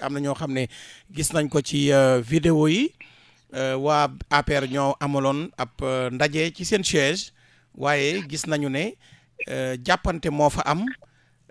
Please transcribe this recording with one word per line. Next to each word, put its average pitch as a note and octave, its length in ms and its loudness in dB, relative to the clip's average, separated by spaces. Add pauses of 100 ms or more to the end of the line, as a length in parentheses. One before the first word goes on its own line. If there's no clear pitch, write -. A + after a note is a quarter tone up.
Am C3+ 120 -6
na C#3+ 60 -4
ñoo C#3+ 160 -2
xam C#3+ 180 -6
ne C3 140 -2 (400)
gis D3 260 -4
nañ D3+ 160 0
ko D3 120 2
ci, C#3+ 300 0
euh, C3 300 6
vidéo D3+ 460 4
yi. A3 240 2 (640)
Euh, C3 220 -2
waa D3 320 2 (220)
A C#3+ 140 4
P D#3 160 -2
R C3+ 80 -2
ñoo C#3 320 0
amaloon C#3+ 580 -2
ab, B2+ 120 -4 (120)
euh, C3 300 -2
ndaje D3+ 420 -2
ci F#3 120 -10
seen G3 180 0
siège, - 480 0 (420)
waaye C#3+ 560 0
gis D3+ 160 -6
nañu D3 240 -2
ne, D#3 240 -4 (540)
euh, C3 360 -4
jàppante F3 460 -2
moo D3 200 4
fa D#3+ 120 -4
am. E3 240 0 (640)